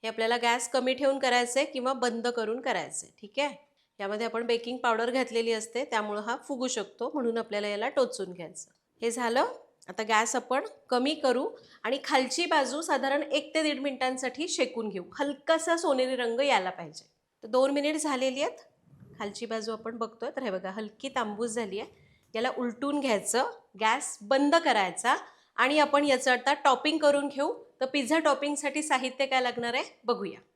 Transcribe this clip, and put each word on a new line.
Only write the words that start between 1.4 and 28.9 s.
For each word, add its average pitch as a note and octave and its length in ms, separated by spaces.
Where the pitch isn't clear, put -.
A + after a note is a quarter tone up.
किंवा C4 280
बंद A#3 340
करून A#3+ 340
करायचंय, F#3+ 500
ठीक G#3 180
आहे? C#4 180
यामध्ये G#3+ 260
आपण A3+ 200
बेकिंग A#3 320
पावडर A#3 320
घातलेली A#3 420
असते, A3 320
त्यामुळं G#3+ 360
हा A#3 160
फुगू B3+ 200
शकतो, A#3 460
म्हणून A#3 240
आपल्याला G#3 300
याला G#3 200
टोचून B3 440
घ्यायचं. - 380
हे A#3 80
झालं. B3 420
आता G3+ 140
गॅस A3 340
आपण B3+ 280
कमी B3+ 260
करू C4 320
आणि B3+ 200
खालची C4 420
बाजू D4 340
साधारण C#4+ 420
एक D4 320
ते D#4 80
दीड D4 180
मिनिटांसाठी C4 680
शेकून A#3 400
घेऊ. F#3 160
हलकासा D#4+ 580
सोनेरी C4 400
रंग A#3 240
यायला A3 300
पाहिजे. E3 340
तर A3+ 40
दोन C4 220
मिनिट D4 260
झालेली C4+ 460
आहेत. A#4 160
खालची G#3 280
बाजू A3 260
आपण A3+ 240
बघतोय, A3+ 400
तर C4 60
हे A#3 80
बघा, F#3 200
हलकी G#3+ 380
तांबूस A3+ 420
झाली G#3+ 300
आहे. - 280
याला A#3+ 240
उलटून B3+ 420
घ्यायचं, C4 500
गॅस A3+ 420
बंद C4+ 340
करायचा A#3 600
आणि C4 220
आपण C#4+ 260
याचं C4 280
आता B3+ 220
टॉपिंग C#4+ 440
करून C#4+ 300
घेऊ. C#4+ 240
तर C4 60
पिझ्झा C#4+ 320
टॉपिंगसाठी C#4+ 640
साहित्य C4 440